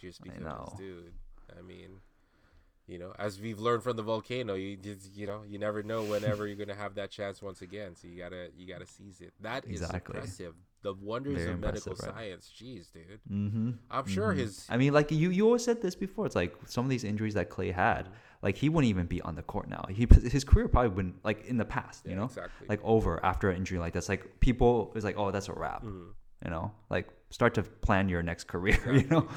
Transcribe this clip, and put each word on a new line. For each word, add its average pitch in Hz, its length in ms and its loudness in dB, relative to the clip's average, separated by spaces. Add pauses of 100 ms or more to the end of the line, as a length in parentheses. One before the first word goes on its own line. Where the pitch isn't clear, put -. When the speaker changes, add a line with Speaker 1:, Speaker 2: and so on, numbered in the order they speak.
Speaker 1:
just 90 220 -16
Speaker 2:
I - 80 -14
Speaker 1:
because, 87 120 -12
Speaker 2:
know. 69 360 -10
Speaker 1:
dude. 90 340 -14 (440)
I 87 60 -20
mean, 90 380 -20 (840)
you 87 120 -12
know, 90 200 -12
as 98 220 -6
we've 107 200 -10
learned 117 240 0
from 120 120 -2
the 110 60 -6
volcano, 110 520 -4
you 98 220 -6
just, 95 380 -14
you 104 120 -10
know, 104 200 -8
you 104 120 -12
never 107 240 -4
know 110 200 -4
whenever 104 460 -2
you're 101 80 -10
gonna 101 180 -8
have 101 220 -10
that 98 140 -8
chance 101 300 -8
once 98 220 -12
again. 95 320 -14
So - 140 -20
you 87 100 -16
gotta, 90 380 -12
you 90 100 -18
gotta 90 200 -14
seize 95 340 -20
it. 87 200 -20
That 117 260 -8
is 92 160 -6
Speaker 2:
Exactly. 87 340 -6
Speaker 1:
impressive. 98 380 -10 (280)
The 101 120 -4
wonders 117 420 -4
Speaker 2:
Very 87 160 -2
Speaker 1:
of 87 80 -4
medical 104 320 -4
Speaker 2:
impressive, - 240 -8
right? 113 80 -10
Speaker 1:
science. 90 340 -12
Jeez, 110 320 -16
dude. 87 300 -20 (100)
Speaker 2:
Mm-hmm. 104 400 -2 (200)
Speaker 1:
I'm 131 160 -4
sure 196 240 0
Speaker 2:
Mm-hmm. 165 80 2
Speaker 1:
his 110 320 -6
Speaker 2:
I 120 80 0
mean, 139 160 6
like, 147 160 6
you, 156 200 4
you 185 140 4
always 233 180 6
said 233 200 0
this 180 120 -2
before. 196 320 -6
It's - 80 -4
like 87 220 0 (100)
some 120 200 -2
of 135 40 0
these 123 140 0
injuries 107 300 -2
that 90 160 0
Clay 92 200 -4
had, 92 360 2
Speaker 1:
Mm-hmm. - 80 -16 (320)
Speaker 2:
like, 101 100 2
he 147 140 2
wouldn't 160 180 6
even 92 180 2
be 87 140 -2
on 85 160 -6
the 80 60 -10
court - 260 -6
now. 85 220 -8
He, 113 180 0 (140)
his 123 200 0
career 220 260 6
probably 123 280 6
wouldn't, 92 260 -4
like, 107 220 -2
in 123 140 -2
the 101 80 0
past, - 400 -8
you 90 60 -8
Speaker 1:
Yeah, 90 80 -4
Speaker 2:
know, 104 40 -2
Speaker 1:
exactly. 95 420 -10
Speaker 2:
like, 101 160 -2
over 98 420 4
after 92 260 2
an 90 80 0
injury 92 200 -2
like 85 140 -4
this. 87 160 -4
Like, - 320 -2
people, 120 560 6
it's 107 80 -4
like, 98 140 -2
"Oh, 98 120 0
that's 98 200 -2
a - 20 -6
wrap." - 320 -6
Speaker 1:
Mm-hmm. 95 280 -12 (340)
Speaker 2:
You - 40 -4
know, 85 220 -4 (160)
like, 92 180 -2 (220)
start 117 260 4
to 131 80 2
plan 98 460 0
your 87 140 0
next 82 220 -4
career. 92 300 0
<laughs> - 60 6
Speaker 1:
Exactly. 131 220 4
Speaker 2:
You 135 60 -2
know, 156 280 4